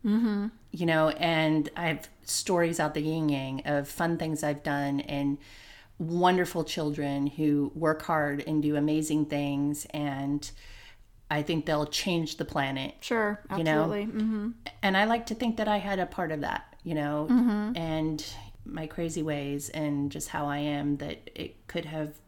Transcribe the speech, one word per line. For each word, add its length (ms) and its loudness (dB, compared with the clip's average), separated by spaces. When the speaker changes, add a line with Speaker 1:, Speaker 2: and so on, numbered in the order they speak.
Speaker 1:
Mm-hmm. 420 2
Speaker 2:
You 140 -2
know, 240 6
and 640 2
I 120 -2
have 200 -2
stories 560 2
out 140 0
the 80 0
yin 280 2
yang 360 -2
of 220 0
fun 300 0
things 260 -2
I've 200 -2
done 380 0
and 380 -2
wonderful 680 2
children 640 -2
who 460 2
work 300 0
hard 420 0
and 160 2
do 140 2
amazing 500 2
things, 680 -2
and 580 -4
I 120 0
think 240 0
they'll 180 2
change 520 -2
the 80 -2
planet. 560 -2
Speaker 1:
Sure, 380 0
Speaker 2:
You 80 0
know? 200 4
Speaker 1:
absolutely. 240 0
Mm-hmm. 420 0
Speaker 2:
And 160 4
I 80 6
like 220 0
to 80 -4
think 220 0
that 100 0
I 100 4
had 220 -2
a 80 0
part 240 -4
of 100 -2
that, 320 -4
you 120 -2
know, 340 0
Speaker 1:
Mm-hmm. 480 4
Speaker 2:
and 480 -2
my 220 -8
crazy 340 -4
ways 480 -2
and 420 0
just 180 -8
how 180 -2
I 100 -2
am, 400 0
that 380 -8
it 320 -10
could 180 -6
have 300 -6